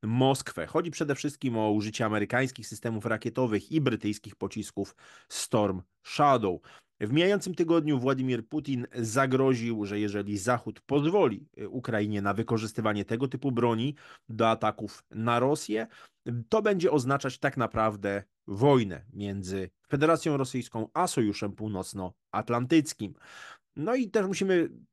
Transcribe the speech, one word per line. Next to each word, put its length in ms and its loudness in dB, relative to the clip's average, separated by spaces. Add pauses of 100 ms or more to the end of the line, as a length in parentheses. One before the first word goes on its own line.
Moskwę. 640 0
Chodzi 240 -2
przede 240 -2
wszystkim 420 -4
o 140 2
użycie 340 0
amerykańskich 640 -2
systemów 380 -6
rakietowych 680 -2
i 100 2
brytyjskich 540 -2
pocisków 600 -8 (340)
Storm 520 0 (220)
Shadow. 580 2 (400)
W 100 -2
mijającym 440 2
tygodniu 440 2
Władimir 480 0
Putin 480 -4
zagroził, 880 2
że 140 -4
jeżeli 380 -2
Zachód 440 -2
pozwoli, 680 2 (100)
y, 120 -10
Ukrainie 520 -2
na 120 0
wykorzystywanie 720 -2
tego 220 -2
typu 240 -4
broni 440 0 (340)
do 200 2
ataków 600 -2
na 280 0
Rosję, 480 0 (600)
to 120 2
będzie 300 2
oznaczać 480 0
tak 180 -2
naprawdę 680 0 (240)
wojnę 680 4
między 560 -6 (200)
Federacją 480 2
Rosyjską 560 -4
a 140 0
Sojuszem 440 -2
Północnoatlantyckim. 1600 -2 (640)
No 200 -2
i 140 -2
też 180 2
musimy 420 2 (240)